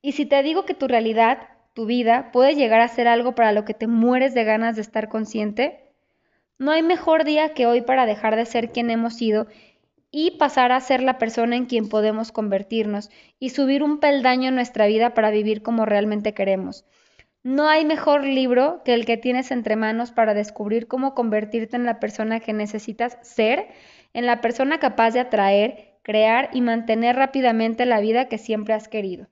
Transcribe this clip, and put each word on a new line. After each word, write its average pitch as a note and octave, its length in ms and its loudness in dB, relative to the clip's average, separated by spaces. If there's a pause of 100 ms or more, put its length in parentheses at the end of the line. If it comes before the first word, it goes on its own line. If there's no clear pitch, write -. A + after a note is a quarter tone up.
Y C4+ 100 -4
si D4 140 -2
te C#4 160 4
digo D#4+ 240 -2
que - 80 -4
tu C4+ 120 -4
realidad, A3+ 600 2 (260)
tu A3+ 120 -6
vida, A#3+ 460 0
puede C4 220 4
llegar A3+ 280 4
a A#3+ 60 2
ser A#3+ 200 0
algo A#3+ 260 2
para A3 180 4
lo G#3 120 0
que G#3+ 80 -8
te A3+ 140 -6
mueres A#3+ 480 2
de A#3 100 2
ganas A3 320 0
de G#3+ 60 -6
estar G#3+ 260 -6
consciente, G#3+ 800 -4 (720)
no C4+ 120 -2
hay D#4+ 120 2
mejor E4 420 2
día D4+ 300 0
que B3+ 100 0
hoy A#3+ 160 4
para B3+ 240 2
dejar A3 320 0
de A3+ 80 0
ser A#3 280 -4
quien A#3+ 180 -4
hemos A#3 240 -2
sido G#3+ 320 0 (640)
y D#4+ 220 -2
pasar C4 380 2
a C4 100 2
ser B3+ 220 0
la C4 140 0
persona A#3 400 -2
en B3+ 80 -2
quien A3+ 240 -2
podemos G#3+ 420 -2
convertirnos G#3 800 -4 (300)
y B3+ 120 -6
subir C#4 320 0
un D4 180 0
peldaño C4 500 2
en C4 40 0
nuestra A#3+ 320 0
vida A3+ 280 2
para G#3+ 160 2
vivir G#3+ 320 -2
como A3+ 240 0
realmente G#3 480 0
queremos. F#3+ 500 -4 (580)
No C#4+ 280 0
hay D#4 160 4
mejor D4 360 2
libro C4 600 0
que B3 80 2
el A#3 140 2
que A#3 100 0
tienes B3+ 340 -4
entre A3 240 -2
manos A3+ 380 -2
para A3 220 2
descubrir G#3 540 -4
cómo C4+ 260 -4
convertirte A3+ 640 -4
en A#3+ 100 -2
la A3+ 140 -4
persona A3 400 -4
que A3+ 120 -8
necesitas G#3+ 720 -6
ser, A#3+ 460 0 (440)
en A#3+ 140 -4
la A#3+ 160 0
persona C4+ 360 0
capaz A3+ 340 0
de B3 80 0
atraer, G#3 800 0
crear A3 500 2
y B3+ 80 -2
mantener A#3 560 0
rápidamente B3 680 0
la A3+ 140 2
vida A#3 280 0
que A3 80 -6
siempre G#3+ 380 -4
has G#3+ 140 -6
querido. G3 420 -8